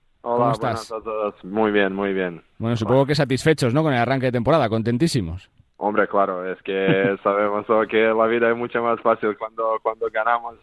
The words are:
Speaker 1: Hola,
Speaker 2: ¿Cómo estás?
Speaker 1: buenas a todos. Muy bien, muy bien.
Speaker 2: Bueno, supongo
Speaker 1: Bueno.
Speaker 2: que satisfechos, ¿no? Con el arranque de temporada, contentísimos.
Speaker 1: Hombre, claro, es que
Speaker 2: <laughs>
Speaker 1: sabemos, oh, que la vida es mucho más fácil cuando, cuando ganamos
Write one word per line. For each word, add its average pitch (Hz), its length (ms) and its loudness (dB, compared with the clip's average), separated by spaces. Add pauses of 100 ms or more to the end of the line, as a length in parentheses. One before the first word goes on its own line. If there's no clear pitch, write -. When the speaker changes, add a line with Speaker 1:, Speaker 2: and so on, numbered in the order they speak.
(220)
Speaker 1:
Hola, 120 160 -2
Speaker 2:
¿Cómo 120 140 4
estás? 113 360 -4
Speaker 1:
buenas - 40 -12 (100)
a - 20 -14
todos. 107 400 -6
Muy 104 260 0
bien, 101 240 2
muy 98 200 -2
bien. 90 260 -4 (160)
Speaker 2:
Bueno, 117 220 -2
supongo 113 220 2
Speaker 1:
Bueno. 135 80 2
Speaker 2:
que 147 60 2
satisfechos, 135 600 0
¿no? 156 80 2
Con 156 100 2
el 123 60 0
arranque 127 280 0
de 127 60 -2
temporada, 123 380 2
contentísimos. 113 800 -2 (300)
Speaker 1:
Hombre, 104 280 0
claro, 95 360 0
es 92 180 -8
que 98 560 0
Speaker 2:
<laughs> - 40 -20
Speaker 1:
sabemos, 104 480 0
oh, 110 160 4
que 113 260 2
la 113 140 2
vida 117 240 0
es 117 60 0
mucho 120 260 -4
más 117 180 0
fácil 110 380 0
cuando, 113 420 -4
cuando 110 320 -4
ganamos 117 500 -2